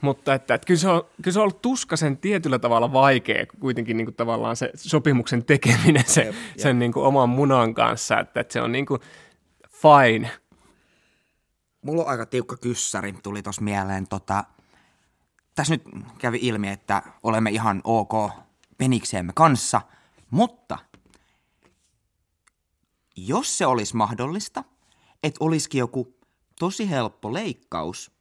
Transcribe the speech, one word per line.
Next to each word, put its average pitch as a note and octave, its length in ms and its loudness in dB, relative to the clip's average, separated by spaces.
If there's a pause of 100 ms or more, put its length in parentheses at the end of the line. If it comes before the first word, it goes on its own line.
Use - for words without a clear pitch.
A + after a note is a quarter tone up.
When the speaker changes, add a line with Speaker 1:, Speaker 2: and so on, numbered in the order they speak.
Speaker 1:
Mutta C#3 340 0
että, B2+ 200 0
että - 120 -4
kyllä F3 140 4
se F#3 80 0
on, F3 140 2 (200)
kyllä F3+ 100 -4
se F#3 60 0
on G#3+ 40 4
ollut G3 200 -2
tuskaisen D#3+ 540 -2
tietyllä E3 420 -2
tavalla A#2+ 340 2
vaikea C3 540 2 (140)
kuitenkin A#2 360 -4
niinku A2+ 160 -4
tavallaan A2+ 440 -4
se - 180 -6
sopimuksen C3 720 0
tekeminen C3 640 4
se, - 180 4
Speaker 2:
Jep, G#2+ 100 -8
jep. - 240 -16
Speaker 1:
sen C3 200 2
niinku A#2+ 240 0
oman C3+ 260 4
munan B2+ 460 4
kanssa, A#2 460 0
että, - 200 -6
että - 120 -6
se A#2+ 100 -2
on A#2 100 -2
niinku C3+ 260 -4 (720)
fine. A#2+ 600 6 (1500)
Speaker 2:
Mulla D#3 200 -4
on D3 60 -4
aika A#2 180 -4
tiukka B2 300 -4
kyssäri, G2+ 680 -6
tuli G2+ 200 -8
tossa G2+ 200 -10
mieleen. G2 460 -4
Tota, G2 360 -4 (1120)
tässä D#3 200 -2
nyt - 80 -6 (360)
kävi A#2 240 -4
ilmi, G#2+ 260 -2
että G2 340 -4 (200)
olemme A2 280 0
ihan G#2+ 340 -2
ok A2 280 0 (680)
peniksemme G#2 560 -2
kanssa, C#3 460 4 (500)
mutta - 480 -2 (2500)
jos A#2+ 420 -4
se F3+ 80 2
olisi A#2 300 -2
mahdollista, A#2+ 680 -6 (580)
että D#3 220 -4
olisikin D#3+ 340 -2
joku B2 380 -6 (420)
tosi F#3+ 320 -4
helppo A2+ 420 -6
leikkaus A#2 800 -10 (100)